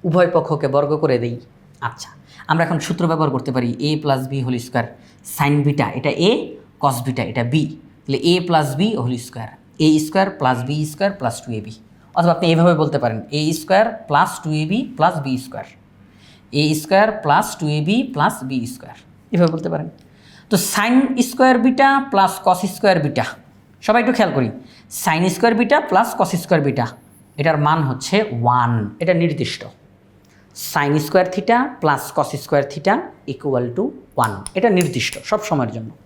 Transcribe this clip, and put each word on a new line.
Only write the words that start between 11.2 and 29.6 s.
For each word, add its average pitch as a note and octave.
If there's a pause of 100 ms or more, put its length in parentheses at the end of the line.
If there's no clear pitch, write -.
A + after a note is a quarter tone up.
টু - (100)
এ -
বি। - (440)
অথবা E3+
আপনি F3
এইভাবে E3+
বলতে D3
পারেন A2 (200)
এ - (180)
স্কয়ার G3 (240)
প্লাস D#3 (120)
টু D#3 (120)
এ -
বি G#3+ (180)
প্লাস E3+ (100)
বি C3+ (120)
স্কয়ার, - (920)
এ - (180)
স্কয়ার G3+ (160)
প্লাস E3 (120)
টু D#3+ (120)
এ -
বি G#3+ (180)
প্লাস F3 (140)
বি C3 (160)
স্কয়ার, - (360)
এভাবে E3
বলতে D#3+
পারেন। D#3 (600)
তো G#3 (180)
sin A3 (360)
স্কয়ার B3+ (100)
বিটা C4 (240)
plus F#3+ (120)
cos F3+ (140)
স্কয়ার F#3+
বিটা, - (600)
সবাই A3
একটু B3
খেয়াল F#3+
করি, B2 (540)
sin D#3+ (140)
স্কয়ার A#3
বিটা - (120)
plus G#3+ (100)
cos F3 (120)
স্কয়ার E3
বিটা, B2 (540)
এটার D#3 (100)
মান D#3+ (100)
হচ্ছে B2+ (280)
ওয়ান, A#2+ (300)
এটা F3
নির্দিষ্ট। C#3+ (1080)